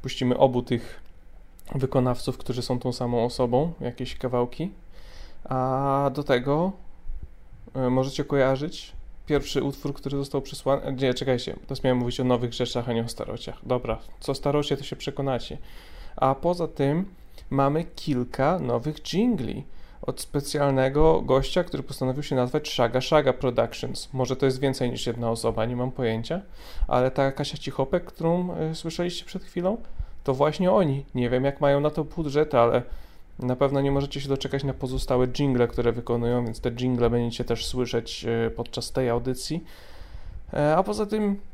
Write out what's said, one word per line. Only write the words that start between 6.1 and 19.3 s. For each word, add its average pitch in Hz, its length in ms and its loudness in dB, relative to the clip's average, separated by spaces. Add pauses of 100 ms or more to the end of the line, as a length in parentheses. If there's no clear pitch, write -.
do 147 100 -4
tego, 143 480 2 (1040)
e, 127 140 2
możecie 131 360 2
kojarzyć 135 680 0 (320)
pierwszy 139 380 2
utwór, 139 300 -4
który 139 240 -4
został 139 240 -2
przysłany. - 600 -2
Nie, 127 120 4
czekajcie, 127 420 0 (120)
teraz - 160 -6
miałem 127 140 4
mówić 120 220 -2
o 131 40 0
nowych 120 300 2
rzeczach, 120 360 -2
a 120 40 0
nie 117 80 2
o 120 80 -4
starociach. - 540 -8
Dobra, 117 340 0 (220)
co 143 140 -2
starocie, 143 440 2
to - 60 -8
się - 120 -8
przekonacie. 135 640 -4 (580)
A 135 200 4
poza 175 320 0
tym 147 380 2 (440)
mamy 139 340 4
kilka 135 760 0
nowych 127 420 -2
dżingli 175 600 0 (380)